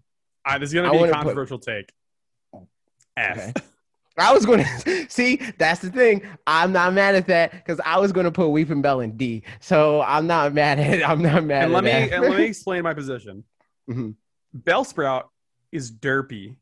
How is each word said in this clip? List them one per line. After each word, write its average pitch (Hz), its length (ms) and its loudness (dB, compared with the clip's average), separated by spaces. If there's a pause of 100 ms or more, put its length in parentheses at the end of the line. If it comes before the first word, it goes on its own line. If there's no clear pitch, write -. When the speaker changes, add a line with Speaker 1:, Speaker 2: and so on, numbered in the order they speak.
(460)
Speaker 1:
right, 139 120 -2
this 143 120 -8
is 151 40 -4
gonna 175 140 0
Speaker 2:
I 160 40 4
Speaker 1:
be 151 40 6
a 165 40 6
Speaker 2:
wanna 170 120 4
put 151 100 0
Speaker 1:
controversial 135 360 -6
take. 104 340 -10 (1200)
F. 104 220 -4
Speaker 2:
Okay. 104 140 -10 (640)
I 190 160 4
was 403 140 4
gonna 220 200 4 (220)
<laughs> 349 200 -2
see. 247 280 0 (220)
That's 165 220 0
the 185 100 -10
thing. 226 320 4 (240)
I'm 165 260 2
not 180 220 2
mad 196 200 4
at 185 140 0
that 170 380 0
'cause 165 180 -6
I 160 140 0
was 202 140 2
gonna 175 200 0
put 175 160 0
Weepinbell 143 560 0
in 110 120 -8
D. 113 260 -6 (180)
So 151 420 2
I'm 151 240 0
not 151 280 0
mad 147 260 2
at. 147 220 0
<laughs> 143 60 0
I'm 160 140 0
not 165 220 2
mad 139 200 0
Speaker 1:
And 165 80 0
Speaker 2:
at - 20 2
Speaker 1:
let 185 100 2
me, - 60 2
Speaker 2:
that. - 220 0
Speaker 1:
and 180 100 -2
let - 160 2
me - 80 4
explain 190 360 -6
my 165 120 -4
position. 117 540 -12
Speaker 2:
<laughs> - 60 -20 (340)
Mm-hmm. 120 220 -6 (540)
Speaker 1:
Bellsprout 170 640 -2 (440)
is 131 180 -10
derpy 131 720 -6